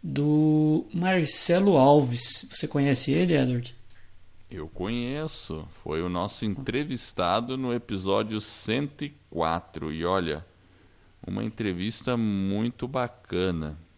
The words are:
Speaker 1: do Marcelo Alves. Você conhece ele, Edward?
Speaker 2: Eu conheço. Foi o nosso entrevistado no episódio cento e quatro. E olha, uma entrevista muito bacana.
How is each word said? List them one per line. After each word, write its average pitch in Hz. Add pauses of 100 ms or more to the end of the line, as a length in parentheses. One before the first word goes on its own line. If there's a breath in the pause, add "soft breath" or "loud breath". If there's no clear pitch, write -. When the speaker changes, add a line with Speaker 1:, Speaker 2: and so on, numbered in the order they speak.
Speaker 1:
do 151
Marcelo 180
Alves. 131
Você -
conhece 139
ele, 170
Edward? 123 (720 soft breath)
Speaker 2:
Eu 80
conheço. 120 (200)
Foi 78
o 90
nosso 90
entrevistado 117
no 131
episódio 107
cento 143
e 143 (160)
quatro. 80
E 80
olha, 87 (840 soft breath)
uma 98
entrevista 110
muito 107
bacana. 90 (200)